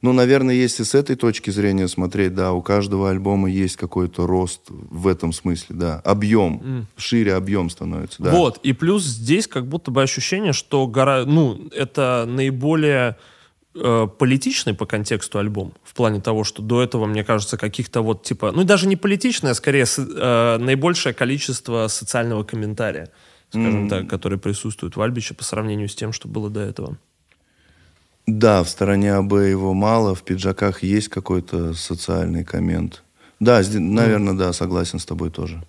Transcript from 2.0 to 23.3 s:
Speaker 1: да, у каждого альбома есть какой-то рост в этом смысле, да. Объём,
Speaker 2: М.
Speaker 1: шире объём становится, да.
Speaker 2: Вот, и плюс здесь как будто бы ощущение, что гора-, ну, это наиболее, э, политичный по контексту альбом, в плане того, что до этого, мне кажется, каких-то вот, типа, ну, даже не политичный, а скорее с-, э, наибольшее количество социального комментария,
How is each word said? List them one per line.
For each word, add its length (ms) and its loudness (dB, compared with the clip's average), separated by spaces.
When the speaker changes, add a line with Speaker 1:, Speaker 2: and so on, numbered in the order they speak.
Speaker 1:
да, 160 0
у 100 0
каждого 480 0
альбома 400 0
есть 280 0
какой-то 500 -2
рост 420 0
в 380 -6
этом 260 0
смысле, 440 -6
да. 280 -4
Объём, 580 2
Speaker 2:
М. 240 -8
Speaker 1:
шире 360 2
объём 380 0
становится, 500 -8
да. 100 2
Speaker 2:
Вот, 300 4
и 120 0
плюс 300 0
здесь 440 0
как 200 -6
будто 240 -6
бы 120 2
ощущение, 500 -2
что 320 0
гора-, 400 2
ну, 500 2
это 520 0
наиболее, 880 0
э, 320 2
политичный 540 2
по 120 -4
контексту 540 -4
альбом, 340 -4
в 120 -20
плане 260 0
того, 220 0
что 180 -6
до 220 2
этого, 240 -2
мне 160 -2
кажется, 340 0
каких-то 440 -4
вот, 220 -2
типа, 280 -2
ну, 120 2
даже 240 4
не 100 4
политичный, 540 0
а 40 2
скорее 300 2
с-, 140 -2
э, 600 2
наибольшее 540 0
количество 720 -2
социального 560 -2
комментария, 680 -6